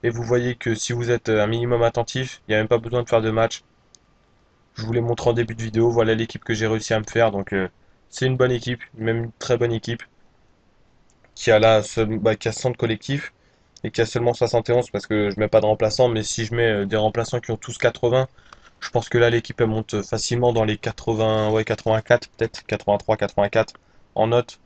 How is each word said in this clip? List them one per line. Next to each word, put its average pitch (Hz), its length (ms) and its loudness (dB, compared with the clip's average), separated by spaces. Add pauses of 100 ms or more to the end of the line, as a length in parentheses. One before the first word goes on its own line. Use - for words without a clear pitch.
Et 117 80 2
vous 117 100 -6
voyez 123 340 0
que 117 200 -2
si 113 180 -6
vous 120 160 -4
êtes, 117 200 0
euh, 107 140 4
un 104 40 0
minimum 117 340 0
attentif, 120 680 -2
il 107 40 -2
n'y 107 40 2
a 107 40 4
même 110 80 0
pas 117 100 4
besoin 117 240 -2
de 117 80 -8
faire 113 120 4
de 110 100 0
match. 113 320 0 (1120)
Je 113 100 -10
vous 113 80 -4
les 120 80 2
montre 117 260 -2
en 120 60 4
début 113 220 -2
de 113 80 -10
vidéo. 113 260 2
Voilà 113 240 2
l'équipe 113 300 -4
que 117 100 -4
j'ai 110 140 -2
réussi 110 260 0
à 110 60 2
me 104 60 -6
faire. 113 260 2
Donc, 98 200 -6
euh, 95 160 0 (420)
c'est - 180 -2
une 127 100 0
bonne 127 140 4
équipe, 120 320 -4 (120)
même 113 280 -2
une 113 160 -10
très 120 180 0
bonne 117 160 0
équipe, 117 300 -6 (1300)
qui - 160 -4
a 110 80 8
là 110 240 6
seul-, 110 380 -2
bah, 110 160 2
qui - 120 -6
a 110 40 -2
soixante 123 260 -4
collectifs 120 560 -4 (500)
et 110 60 -6
qui - 120 -2
a 113 40 4
seulement 120 300 2
soixante 117 340 0
et 120 40 4
onze 120 180 2
parce - 160 -6
que 104 240 0
je 98 80 -6
mets 107 80 2
pas 110 140 4
de 104 40 -2
remplaçants. 107 440 2
Mais 110 120 -2
si 110 240 -4
je 104 80 -6
mets, 117 180 2
euh, 101 140 0
des 104 120 -2
remplaçants 113 420 -2
qui - 100 -12
ont 110 80 -4
tous - 220 -14
quatre-vingts, 123 480 0 (520)
je - 120 -14
pense 117 180 -2
que - 80 0
là 117 140 6
l'équipe - 280 -4
elle 117 80 4
monte 110 360 -4
facilement 120 500 -2
dans 113 100 2
les 107 140 0
quatre-vingts, 110 720 -2
ouais, 110 160 0
quatre-vingt-quatre 110 640 0
peut-être, - 380 -6
quatre-vingt-trois, 104 500 0
quatre-vingt-quatre 104 560 0 (400)
en 110 140 2
note. 120 380 0